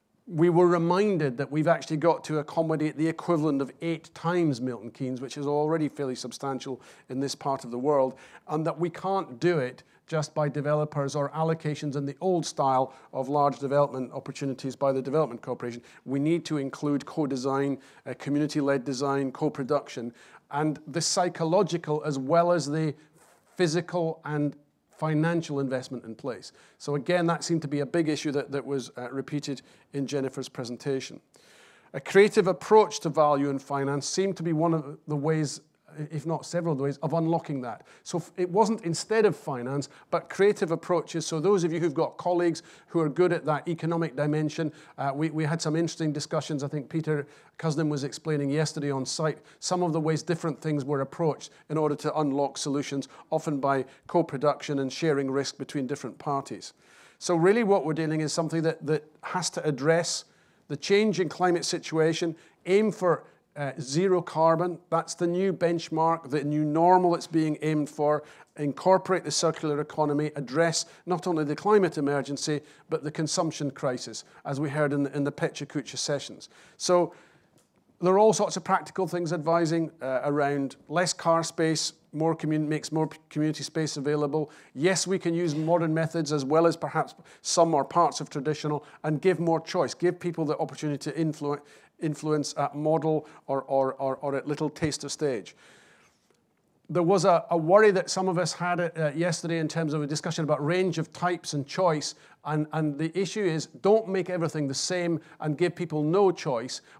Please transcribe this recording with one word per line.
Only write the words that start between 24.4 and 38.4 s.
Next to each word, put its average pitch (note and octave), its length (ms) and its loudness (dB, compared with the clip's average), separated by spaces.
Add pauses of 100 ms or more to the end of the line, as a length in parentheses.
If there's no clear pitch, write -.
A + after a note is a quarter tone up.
financial D#3+ 720 0
investment B2+ 420 -6
in A2 100 -12
place. A2 380 -10 (260)
So D3 180 -4
again, E3+ 320 2
that E3 180 0
seemed E3 160 0
to D3 80 -8
be C#3+ 100 -2
a C#3+ 60 0
big E3 240 0
issue D3+ 240 -2
that, C#3 180 -2
that C3+ 140 -4
was, C3 320 -4
uh, B2 140 -10
repeated C#3 500 -6 (320)
in C#3 120 -2
Jennifer's C3 440 -4
presentation. C3 720 -6 (720)
A - 80 -8
creative G3+ 460 6
approach G#3 520 4
to E3+ 100 -2
value D3 400 4
and C3+ 120 -2
finance C#3 440 -2
seemed F#3+ 300 0
to - 80 -8
be E3+ 80 0
one E3 220 4
of D3+ 240 -2 (100)
the D3+ 80 -4
ways, D3+ 460 0 (480)
if D3+ 160 -8
not D#3 200 -4
several E3+ 260 -2
of C#3+ 60 0
the C3+ 80 -2
ways, C#3+ 180 -4
of D#3+ 100 -2
unlocking E3 480 0
that. A#2+ 240 -10 (180)
So - 160 -4
f-, - 180 -10
it F3+ 120 0